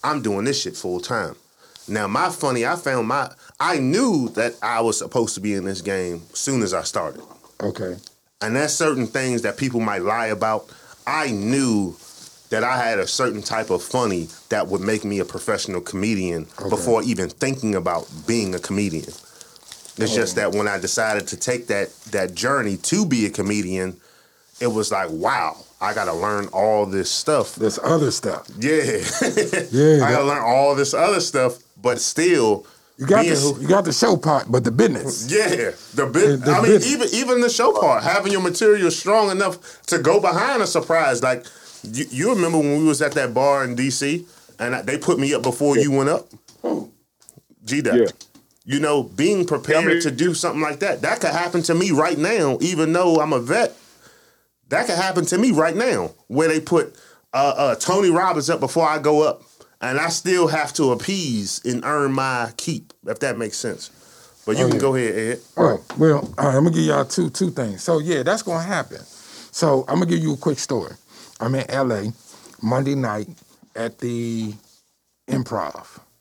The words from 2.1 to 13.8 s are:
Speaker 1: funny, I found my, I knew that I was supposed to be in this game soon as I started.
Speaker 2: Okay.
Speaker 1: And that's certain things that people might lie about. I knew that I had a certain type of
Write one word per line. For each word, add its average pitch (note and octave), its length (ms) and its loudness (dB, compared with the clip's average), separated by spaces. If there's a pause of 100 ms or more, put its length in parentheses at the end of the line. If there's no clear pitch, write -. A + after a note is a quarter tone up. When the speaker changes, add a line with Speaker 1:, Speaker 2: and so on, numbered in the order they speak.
Speaker 1:
funny, B2+ 360 -2
I D#3+ 100 0
found C3 320 -2
my, C3 240 -2 (280)
I D#3 200 0
knew D#3 520 0
that A#2+ 300 -2
I A#2 200 -2
was A2+ 180 0
supposed A#2 360 -2
to F#2+ 60 -10
be G#2 120 -2
in F#2+ 120 -4
this F#2+ 160 -6
game F2+ 400 -4 (120)
soon C3+ 300 -2
as F#2 100 -2
I E2 100 -2
started. D#2+ 400 -6 (380)
Speaker 2:
Okay. F#2 340 -6 (460)
Speaker 1:
And A2 140 -2
that's D3 180 0
certain C3+ 340 0
things B2+ 360 -2
that G2+ 140 -4
people B2+ 220 -2
might G#2 240 -2
lie A2 240 -2
about. A2 420 -2 (380)
I D3 240 -2
knew G#2+ 640 0 (540)
that A2 160 0
I B2+ 120 0
had A2+ 220 0
a F2+ 80 -2
certain A2 340 -2
type A2 280 -4
of F2+ 140 0